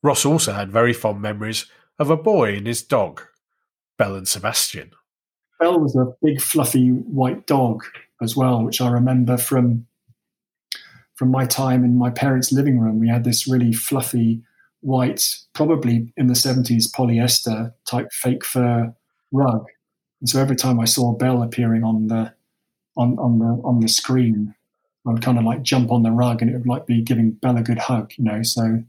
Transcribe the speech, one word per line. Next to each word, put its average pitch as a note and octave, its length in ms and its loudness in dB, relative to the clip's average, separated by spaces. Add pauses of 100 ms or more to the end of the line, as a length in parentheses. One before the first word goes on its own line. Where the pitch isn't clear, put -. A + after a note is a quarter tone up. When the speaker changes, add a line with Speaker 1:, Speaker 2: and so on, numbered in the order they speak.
Speaker 1:
Ross C#3 200 2
also D3 280 2
had G2+ 180 -6
very A#2 220 2
fond G#2+ 280 -4
memories G#2+ 460 -6 (320)
of D3 120 0
a D#3+ 60 4
boy D#3 400 2
and G2+ 100 -8
his A#2 160 -6
dog, G2 400 -2 (760)
Belle G2 180 -2
and F#2+ 100 -10
Sebastian. - 640 -6 (720)
Speaker 2:
Belle F3 180 2
was C#3+ 160 0
a B2+ 180 2 (100)
big, D3 180 0
fluffy B2+ 480 2
white B2+ 580 -2
dog B2 380 0 (360)
as A#2 160 -4
well, B2+ 280 2
which B2+ 160 -4
I B2 100 0
remember B2 460 2
from, A#2+ 500 0 (1300)
from B2+ 160 0
my C3 160 0
time B2+ 380 0
in B2 120 4
my B2 140 2
parents' C3 400 0
living C3+ 300 2
room. A2 180 0
We A2+ 100 2
had A#2 140 0
this A#2+ 240 -2
really B2 260 2
fluffy, A2+ 720 -2 (380)
white, C3 560 -2 (160)
probably B2 640 0
in C3+ 100 2
the B2 80 4
seventies B2 560 0
polyester A#2 840 0 (160)
type B2 240 -4
fake - 320 -2
fur A#2+ 480 0 (380)
rug. B2+ 360 0 (540)
And B2+ 80 -4
so C3 120 2
every C3+ 160 0
time B2 240 0
I A#2 60 0
saw A#2+ 260 0
Belle B2 320 0
appearing A2+ 400 0
on A2 240 0
the, A2+ 260 -2 (640)
on, B2 240 2
on A#2+ 180 2
the, A#2 260 0
on A#2+ 140 2
the A2+ 100 2
screen, A2 640 0 (540)
I B2 40 -2
would A2+ 120 -2
kinda, A#2+ 200 2
like, A#2 180 0
jump B2 320 0
on A#2+ 100 2
the A2+ 80 2
rug A#2+ 300 2
and A#2 100 2
it B2 40 -4
would, B2 120 -4
like, B2 200 -4
be A#2 160 0
giving A2+ 300 2
Belle B2 260 0
a A#2 40 0
good A2+ 140 -2
hug, A2+ 400 -4
you B2 80 -2
know. A2 180 -2
So A2+ 460 -2